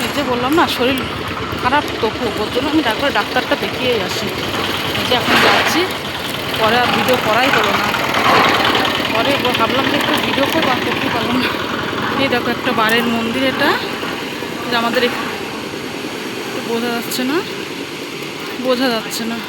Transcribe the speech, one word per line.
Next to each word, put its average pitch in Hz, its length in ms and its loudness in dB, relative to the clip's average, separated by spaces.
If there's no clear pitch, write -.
এই 233 120 -2
যে 285 60 0
বললাম 247 280 0
না, 302 80 6
শরীর 254 320 2
খারাপ 269 240 2
তো 226 80 2
খুব, 220 220 -2
ওর 214 120 -2
জন্য 262 160 0
আমি 302 200 4
ডাক্তার, 220 240 2
ডাক্তারটা 220 420 0
দেখিয়েই 226 460 0
আসি। 180 260 -2
এই - 80 -2
যে 247 120 2
এখন 233 160 2
যাচ্ছি, 220 360 4
পরে 220 220 4
আর 240 140 4
ভিডিও 254 220 4
করাই 233 280 4
হলো 208 240 2
না। - 80 0
পরে 233 180 2
ভাবলাম 233 320 2
যে 294 100 0
একটু 294 120 0
ভিডিও 269 260 2
করবো, 285 160 2
আর 247 160 2
করতেই 254 300 -2
পারলাম 233 280 0
না। 277 60 2
এই 269 100 2
দেখো 240 220 0
একটা - 160 -2
বারের 233 340 2
মন্দির 233 280 0
এটা, 269 260 2
যে 240 60 -2
আমাদের 233 280 0
এখানে 247 240 -2
বোঝা 233 260 -2
যাচ্ছে 233 280 -4
না, 277 140 0
বোঝা 254 240 2
যাচ্ছে 220 420 -2
না। 233 60 -4